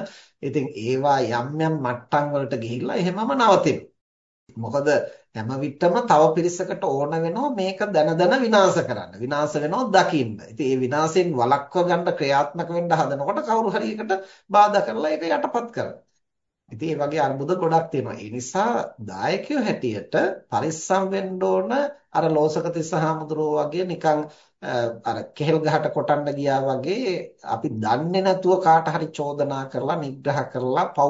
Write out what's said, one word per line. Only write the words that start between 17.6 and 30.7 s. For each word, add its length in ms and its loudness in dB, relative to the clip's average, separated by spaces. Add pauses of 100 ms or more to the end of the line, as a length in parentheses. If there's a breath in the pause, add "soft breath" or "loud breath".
තියෙනවා. 280 -4
ඒ 140 -14
නිසා 400 -2 (320)
දායකයෝ 600 -4
හැටියට 500 -4 (320)
පරිස්සම් 600 -2
වෙන්න 340 -4
ඕන 300 0 (380 loud breath)
අර 180 0
ලෝසක 400 2
තිස්ස 260 -6
හාමුදුරුවෝ 640 -2
වගේ 260 -2
නිකන්, 360 0 (420 loud breath)
අ, 100 -6 (300)
අර 140 -2 (140)
කෙහෙල් 280 0
ගහට 320 0
කොටන්න 420 0
ගියා 300 0
වගේ 500 -2 (340)
අපි 300 -4
දන්නේ 460 0
නැතුව 380 4
කාට 280 4
හරි 220 -4
චෝදනා 560 -4
කරලා 320 -4
නිග්‍රහ 480 -4
කරලා 440 0